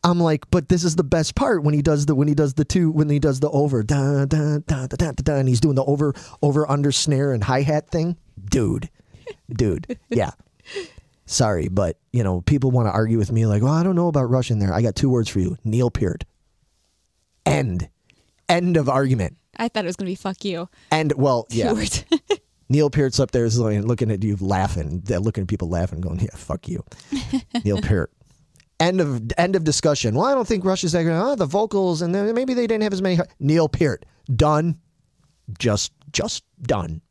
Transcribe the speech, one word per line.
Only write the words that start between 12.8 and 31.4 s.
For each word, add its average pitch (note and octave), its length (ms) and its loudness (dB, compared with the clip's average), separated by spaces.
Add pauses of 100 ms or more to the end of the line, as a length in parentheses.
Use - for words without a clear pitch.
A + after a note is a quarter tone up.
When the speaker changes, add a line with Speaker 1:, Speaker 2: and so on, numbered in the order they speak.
Speaker 1:
argue A2 260 0
with G2+ 160 0
me A2+ 120 2
like, G#2 160 2
"Well, C3+ 120 2
I E3 100 2
don't F#3 140 2
know F3 100 2
about C#3 220 0
Rush B2+ 220 0
in A2 80 0
there." G2 140 0
I G2 80 0
got A2+ 140 0
two C#3 140 2
words A#2+ 200 2
for G2 120 0
you. F2+ 240 -2
Neil A#2 260 0
Peart. - 320 -2 (1200)
End. B2 440 0 (580)
End F3 300 2
of C#3+ 120 2
argument. C3 460 0 (220)
Speaker 2:
I A#3 100 -2
thought G#3+ 160 -4
it F3 40 -4
was F3+ 100 -6
gonna F#3+ 120 -6
be F#3+ 60 -6
"fuck - 300 -8
you." F3+ 240 -6 (220)
Speaker 1:
And, D#3 260 2
well, C3 320 2
Speaker 2:
Two A2+ 80 -2
Speaker 1:
yeah. G2 160 2
Speaker 2:
words. - 320 -4 (320)
<laughs> - 320 -20
Speaker 1:
Neil C#3+ 200 4
Peart's C3+ 300 0
up C3+ 120 0
there A#2+ 140 2
is A2+ 140 2
like, G#2 240 0
looking A2+ 280 0
at G2+ 120 -2
you G#2 160 0
laughing, F#2 640 -2
they're G2 160 -2
looking G#2+ 240 -2
at F2+ 60 -6
people F#2+ 200 -4
laughing, E2+ 320 -2
going, F2 180 -6
"Yeah, - 160 -2
fuck - 340 -10
you." F3 140 -8 (400)
Speaker 2:
<laughs> - 420 -6
Speaker 1:
Neil G3+ 160 0
Peart. F2+ 300 0 (680)
End F3+ 220 2
of, C3+ 200 -2 (160)
end F#3 180 2
of E3+ 100 0
discussion. C#3+ 500 0
"Well, E3+ 100 0
I C#4 80 2
don't B3 140 0
think G3 160 -2
Rush F#3+ 200 0
is D#3+ 100 -2
that E3+ 100 2
great." E3 100 0
"Oh, A3+ 220 0
the F#3+ 100 -2